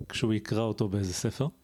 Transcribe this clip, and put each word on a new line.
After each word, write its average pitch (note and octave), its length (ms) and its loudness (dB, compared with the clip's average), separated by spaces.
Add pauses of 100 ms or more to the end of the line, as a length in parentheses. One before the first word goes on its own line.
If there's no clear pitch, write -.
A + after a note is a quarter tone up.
כשהוא A2+ 240 2
יקרא G#2+ 300 0
אותו G#2+ 260 0
באיזה F#2+ 240 0
ספר. A#2 340 0 (180)